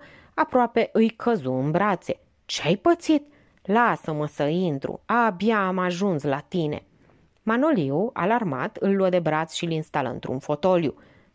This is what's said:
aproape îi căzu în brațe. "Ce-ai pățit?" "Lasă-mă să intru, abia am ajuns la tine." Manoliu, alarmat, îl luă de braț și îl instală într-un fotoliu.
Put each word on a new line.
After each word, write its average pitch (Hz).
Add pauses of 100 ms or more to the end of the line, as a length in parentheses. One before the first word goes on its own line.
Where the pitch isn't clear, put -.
(340)
aproape 247
îi 220
căzu 175
în 135
brațe. 190 (260)
"Ce-ai -
pățit?" 320 (380)
"Lasă-mă 170
să -
intru, 156
abia 208
am 185
ajuns 180
la 143
tine." 156 (600)
Manoliu, 220
alarmat, 180
îl 196
luă 190
de 180
braț 160
și -
îl 165
instală 151
într-un 127
fotoliu. 170 (400)